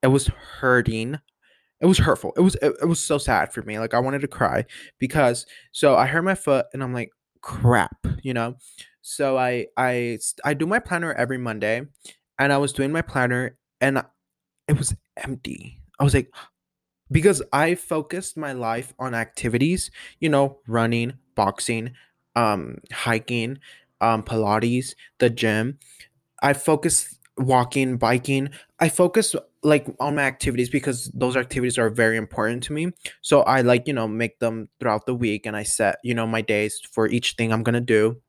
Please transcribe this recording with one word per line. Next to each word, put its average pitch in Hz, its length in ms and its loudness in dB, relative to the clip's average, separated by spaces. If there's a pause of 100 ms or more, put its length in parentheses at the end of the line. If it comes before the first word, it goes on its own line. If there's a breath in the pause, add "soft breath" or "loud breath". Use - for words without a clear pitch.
It 135 60 2
was 135 200 4
hurting. 123 920 0 (640)
It - 40 0
was 190 120 6
hurtful. - 400 0
It - 40 4
was, 185 200 4
it, 143 200 2
it 147 40 0
was 165 180 0
so 151 140 0
sad 113 340 0
for 113 120 -10
me. 107 140 -8
Like, 113 160 -4
I 120 60 2
wanted 135 220 -2
to 143 80 -4
cry - 340 0 (360 loud breath)
because, 131 460 0 (280 loud breath)
so 139 240 4
I 117 80 6
hurt 156 180 -2
my 190 120 0
foot, 135 360 0
and 135 100 -8
I'm 127 120 -6
like, 120 160 -6 (320)
"Crap," - 560 2 (240)
you 131 120 -6
know? 120 220 -4 (480 loud breath)
So 135 340 -2
I, 123 380 0
I, 123 420 -2 (280)
I 147 80 0
do 151 120 -2
my 208 140 0
planner 170 340 -4
every 123 240 -2
Monday, 110 440 -2 (580 loud breath)
and 139 140 4
I 139 40 4
was 143 140 0
doing 139 200 -2
my 165 100 -2
planner, 123 560 -2 (240)
and 135 200 2 (680)
it 147 80 4
was - 180 -4 (220)
empty. - 640 -12 (180)
I 139 60 2
was 135 80 4
like, 127 200 2 (380 loud breath)
<gasps> - 400 -20
because 160 400 4
I 160 240 2
focused 170 600 -6
my 147 160 -6
life 120 440 -6
on 127 160 -6
activities, 120 800 0 (300 loud breath)
you 165 80 0
know, 139 380 2
running, 117 460 0 (220)
boxing, 113 560 0 (460 soft breath)
um, 98 400 0 (160)
hiking, 117 680 -4 (400 loud breath)
um, 113 240 2
Pilates, 113 720 0 (240 loud breath)
the 127 100 6
gym. 113 500 -2 (640 loud breath)
I 139 120 4
focused - 680 0 (180)
walking, 127 600 2
biking. 131 540 0 (280 loud breath)
I 165 80 4
focused, 180 480 2 (280)
like, 151 220 4 (140)
on 143 160 -2
my 143 80 0
activities 127 460 -2
because 135 440 -4
those 127 220 -2
activities 123 420 -2
are 113 120 2
very 113 260 2
important 113 480 -4
to 151 100 -8
me. 170 200 -4 (280 loud breath)
So 143 200 4
I, 131 200 4
like, 120 240 4
you 147 80 -4
know, 113 140 -2
make 110 320 -4
them 113 300 -4 (100)
throughout 107 260 0
the 127 100 -2
week, 110 300 -2
and 107 120 -6
I 104 60 -6
set, - 420 0
you 120 80 -2
know, 117 120 -2
my 113 160 -2
days 107 380 0 (100)
for 110 200 0
each - 240 -2
thing 113 180 -2
I'm 113 120 0
gonna 120 180 0
do. 113 480 2